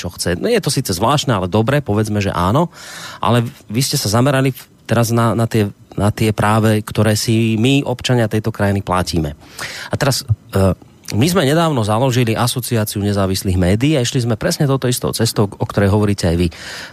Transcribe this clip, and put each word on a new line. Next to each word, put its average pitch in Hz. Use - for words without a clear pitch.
čo 87
chce. -
No, 208
je 240
to 156
síce -
zvláštne, 123
ale 95
dobre, 113
povedzme, 107
že 98
áno, 117
ale 117
vy 104
ste 139
sa 120
zamerali 131
teraz 113
na, 117
na 117
tie, 104
na 98
tie 110
práve, 107
ktoré 107
si 113
my, 139
občania 123
tejto 110
krajiny, 101
platíme. 85
A -
teraz, -
e, 95
my 113
sme 185
nedávno 147
založili 113
Asociáciu 110
nezávislých 98
médií 110
a 120
išli 127
sme 117
presne 160
touto 135
istou -
cestou, -
o -
ktorej 101
hovoríte 101
aj 85
vy. 87